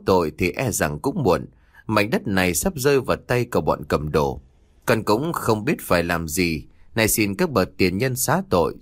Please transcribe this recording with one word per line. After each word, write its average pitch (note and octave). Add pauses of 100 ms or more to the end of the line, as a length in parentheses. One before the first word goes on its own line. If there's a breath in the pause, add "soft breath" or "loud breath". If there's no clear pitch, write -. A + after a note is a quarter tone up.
tội F2
thì F2+
e B2
rằng D2+
cũng C#3+
muộn, E2+ (400 soft breath)
mảnh G#2+
đất -
này F#2
sắp F#3+
rơi C#3
vào F2+
tay B2
của F#2+
bọn D#2
cầm D2+
đồ. C#2+ (440)
Con A2+
cũng C3
không A2
biết D3
phải F2
làm E2+
gì, E2 (300 soft breath)
này A2
xin G2+
các F3
bậc G2
tiền F#2
nhân C3
xá D3+
tội E2